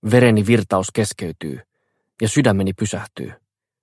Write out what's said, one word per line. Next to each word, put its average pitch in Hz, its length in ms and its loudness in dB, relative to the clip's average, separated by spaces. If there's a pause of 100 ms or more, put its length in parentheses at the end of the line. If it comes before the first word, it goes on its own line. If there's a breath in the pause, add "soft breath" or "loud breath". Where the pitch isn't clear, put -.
(120)
Vereni 113 360 4
virtaus 101 460 0
keskeytyy, 82 640 -6 (640)
ja 110 80 -2
sydämeni 98 440 0
pysähtyy. - 600 -10 (500)